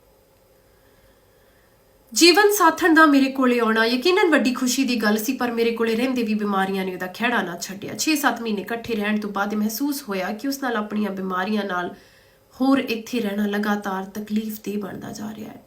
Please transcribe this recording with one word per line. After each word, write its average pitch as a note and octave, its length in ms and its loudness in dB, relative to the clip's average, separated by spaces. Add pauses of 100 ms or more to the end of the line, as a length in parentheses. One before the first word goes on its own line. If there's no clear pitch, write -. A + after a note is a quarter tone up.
(2250)
ਜੀਵਨ F4+ 380 6
ਸਾਥਣ E4 420 4
ਦਾ D#4+ 120 8
ਮੇਰੇ C4+ 260 6
ਕੋਲੇ B3 280 2
ਆਉਣਾ A3+ 260 2
ਯਕੀਨਨ E4+ 460 4
ਵੱਡੀ B3 220 4
ਖੁਸ਼ੀ B3+ 300 0
ਦੀ A#3+ 120 0
ਗੱਲ G#3+ 220 2
ਸੀ, B3 200 -4
ਪਰ A#3+ 140 -2
ਮੇਰੇ A3+ 200 0
ਕੋਲੇ A3+ 240 0
ਰਹਿੰਦੇ B3 280 0
ਵੀ G#3+ 100 -2
ਬਿਮਾਰੀਆਂ G3 520 -2
ਨੇ F#3 80 -4
ਉਹਦਾ F#3 140 -8
ਖਹਿੜਾ A3+ 340 -2
ਨਾ F3 160 -6
ਛੱਡਿਆ। - 380 -12
ਛੇ D#4 200 0
ਸੱਤ A#3 260 0
ਮਹੀਨੇ G#3+ 200 -4
ਇਕੱਠੇ A3+ 340 -6
ਰਹਿਣ G#3 240 -2
ਤੋਂ G#3 100 -6
ਬਾਅਦ G3+ 240 -4
ਇਹ G#3+ 40 -2
ਮਹਿਸੂਸ C#4 520 -2
ਹੋਇਆ F#3+ 240 -4
ਕਿ A3 140 -8
ਉਸ C#4 160 -6
ਨਾਲ A#3+ 120 -2
ਆਪਣੀਆਂ G#3 360 -4
ਬਿਮਾਰੀਆਂ F#3+ 540 -2
ਨਾਲ F3+ 300 -4 (680)
ਹੋਰ C4+ 160 4
ਇੱਥੇ A3+ 420 -4
ਰਹਿਣਾ G#3 260 -2
ਲਗਾਤਾਰ G#3 580 -2
ਤਕਲੀਫ G#3+ 600 -6
ਦੇਹ G3+ 140 -6
ਬਣਦਾ - 340 -10
ਜਾ G#3+ 240 -10
ਰਿਹਾ G#3+ 160 -14
ਹੈ। - 160 -20